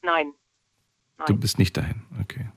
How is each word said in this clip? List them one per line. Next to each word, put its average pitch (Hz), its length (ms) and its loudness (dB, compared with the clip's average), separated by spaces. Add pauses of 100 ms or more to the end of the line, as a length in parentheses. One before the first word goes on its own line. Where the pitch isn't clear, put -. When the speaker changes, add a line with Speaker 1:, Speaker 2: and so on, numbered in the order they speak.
Speaker 1:
Nein. 160 300 2 (920)
Speaker 2:
Du 127 80 4
Speaker 1:
Nein. 104 60 2
Speaker 2:
bist - 200 -2
nicht 92 180 2
dahin, - 260 -4 (160)
okay. - 380 -6